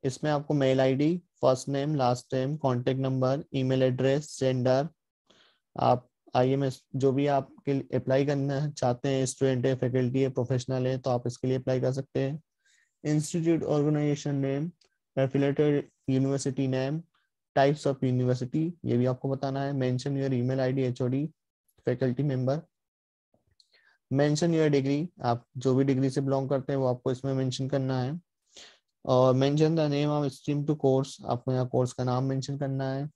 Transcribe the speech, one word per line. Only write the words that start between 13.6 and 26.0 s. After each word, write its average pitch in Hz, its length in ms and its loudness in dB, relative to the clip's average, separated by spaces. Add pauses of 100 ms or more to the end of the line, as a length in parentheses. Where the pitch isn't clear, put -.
ऑर्गेनाइजेशन 147 720 0
नेम, 139 360 -2 (460)
एफिलिएटेड 139 720 2 (200)
यूनिवर्सिटी 135 580 0
नेम, 131 340 -2 (560)
types 143 300 2
of 139 160 0
university, 127 680 0 (140)
ये 120 120 2
भी 123 80 2
आपको 127 240 -2
बताना 135 320 -4
है। 139 120 -4
Mention 127 380 -2
your 135 180 -2
email 131 300 0
I 131 140 0
D, 139 60 -2
एचओडी, 131 460 -2 (600)
फैकल्टी 127 380 0
मेंबर, 135 380 0 (1500)
mention 151 400 2
your 160 160 4
degree, 143 360 2 (180)
आप 120 220 0 (120)
जो 131 180 2
भी 135 80 4
डिग्री 135 260 2